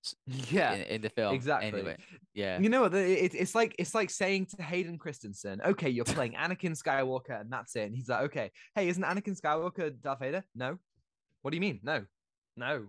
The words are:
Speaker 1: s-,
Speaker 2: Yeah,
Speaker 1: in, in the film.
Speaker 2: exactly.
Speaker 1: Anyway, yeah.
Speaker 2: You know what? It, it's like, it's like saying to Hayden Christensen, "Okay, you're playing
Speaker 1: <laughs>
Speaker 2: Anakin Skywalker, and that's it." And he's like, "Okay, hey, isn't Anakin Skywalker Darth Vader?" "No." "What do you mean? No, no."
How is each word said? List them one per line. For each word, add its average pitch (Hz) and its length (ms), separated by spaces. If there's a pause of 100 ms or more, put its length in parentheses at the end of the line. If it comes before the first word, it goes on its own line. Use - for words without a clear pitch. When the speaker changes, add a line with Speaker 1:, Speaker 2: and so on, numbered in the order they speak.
Speaker 1:
s-, - 120 (100)
Speaker 2:
Yeah, 131 480
Speaker 1:
in, 101 120
in 110 160
the 107 80
film. 104 260
Speaker 2:
exactly. 110 460
Speaker 1:
Anyway, 90 160 (360)
yeah. 98 260
Speaker 2:
You 202 100
know 254 120
what? 185 140
It, 185 400
it's 185 180
like, 226 240
it's - 160
like 208 160
saying 190 380 (100)
to 180 60
Hayden 170 340
Christensen, 101 680
"Okay, 165 260
you're 117 160
playing 123 280
Speaker 1:
<laughs> - 60
Speaker 2:
Anakin 175 320 (100)
Skywalker, 131 580
and 110 120
that's 120 240
it." 113 80
And 104 120
he's 127 140
like, 123 140
"Okay, 139 280 (220)
hey, 196 140
isn't 180 160
Anakin 185 360
Skywalker 160 600
Darth 135 180
Vader?" 147 240 (120)
"No." 131 240 (640)
"What 143 80
do 165 60
you 170 40
mean? 139 220
No, 127 220 (520)
no." 123 320